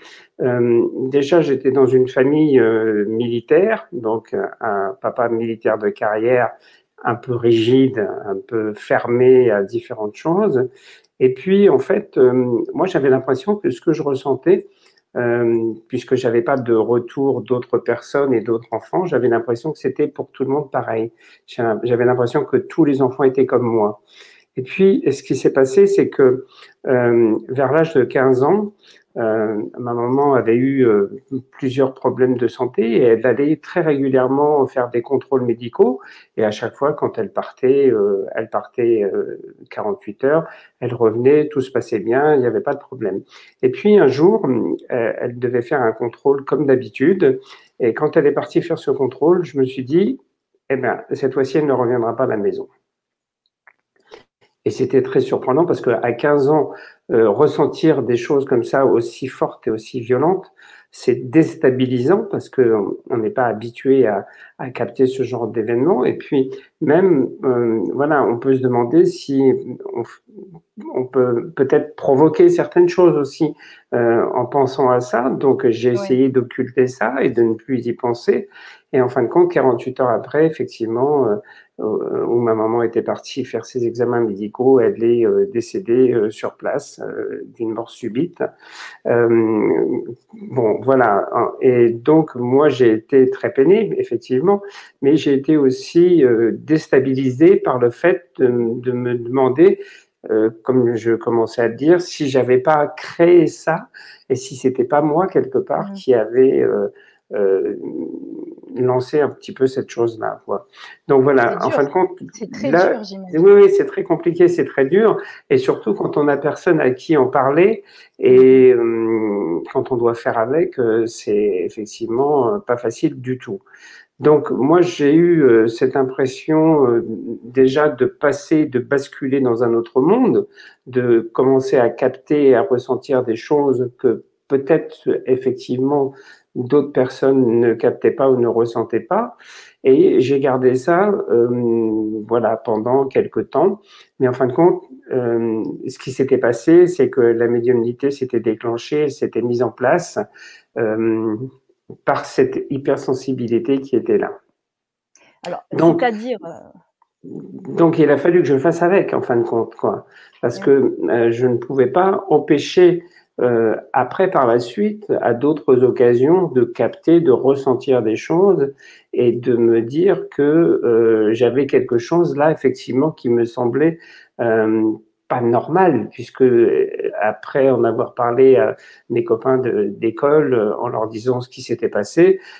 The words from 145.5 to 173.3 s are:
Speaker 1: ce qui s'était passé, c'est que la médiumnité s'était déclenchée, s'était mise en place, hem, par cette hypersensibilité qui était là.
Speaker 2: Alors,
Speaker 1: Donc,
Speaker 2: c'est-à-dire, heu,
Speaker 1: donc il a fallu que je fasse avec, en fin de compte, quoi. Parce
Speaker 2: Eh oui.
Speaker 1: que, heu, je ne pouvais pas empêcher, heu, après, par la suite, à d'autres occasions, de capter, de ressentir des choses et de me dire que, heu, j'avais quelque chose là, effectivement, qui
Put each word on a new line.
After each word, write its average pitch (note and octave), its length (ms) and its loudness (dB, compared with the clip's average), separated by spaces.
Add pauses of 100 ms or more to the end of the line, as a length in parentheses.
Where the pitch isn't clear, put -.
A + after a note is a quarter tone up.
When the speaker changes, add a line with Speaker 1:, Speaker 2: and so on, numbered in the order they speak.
Speaker 1:
ce B2+ 100 -14
qui B2+ 140 -10
s'était C3 260 0
passé, E3 480 4
c'est F#3 240 0
que C3+ 100 -2
la A#2 280 2
médiumnité A#2+ 640 0
s'était B2+ 300 -4
déclenchée, A#2 680 -4
s'était A2+ 320 -6
mise A#2+ 200 -2
en A#2 80 -2
place, C#3+ 480 -2 (580)
hem, A2 640 -2 (640)
par C#3 220 -2
cette - 440 -2
hypersensibilité C3+ 1080 -4
qui C3+ 160 -2
était G#2+ 220 0
là. F#2+ 220 -8 (1040)
Speaker 2:
Alors, - 300 -10
Speaker 1:
Donc, E4 300 2
Speaker 2:
c'est-à-dire, A#3 420 -4
heu, - 280 -18 (520)
Speaker 1:
donc - 720 -2
il D3 120 6
a C#3+ 60 4
fallu F3 260 2
que C3 60 -2
je C#3 100 4
fasse E3 240 0
avec, F3 320 2
en - 80 -2
fin B2 140 -2
de A#2+ 60 2
compte, A2+ 320 -4
quoi. G#2+ 320 -6 (340)
Parce A#2+ 180 -4
Speaker 2:
Eh - 60 -8
oui. C#3+ 60 4
Speaker 1:
que, C3+ 260 2 (140)
heu, A#2 200 2
je A#2+ 160 0
ne A#2+ 100 0
pouvais C3 320 0
pas F#3+ 400 0
empêcher, E3+ 760 2 (360)
heu, A2+ 360 0 (160)
après, D3 380 0
par C#3+ 160 2
la A#2 140 4
suite, G#3 500 -6 (100)
à A#2 140 0
d'autres C3+ 480 0
occasions, B2+ 640 4
de B2+ 160 2
capter, D#3+ 560 0
de C#3 120 4
ressentir C3 720 0
des A2 140 -2
choses E3 560 0 (400)
et A#2+ 200 2
de A#2+ 240 0
me A#2 260 2
dire E3 480 0
que, D3 540 2
heu, A2+ 480 2
j'avais A#2+ 340 0
quelque B2 320 0
chose D3+ 380 -2
là, D3 160 2
effectivement, C3+ 580 -2
qui - 200 -8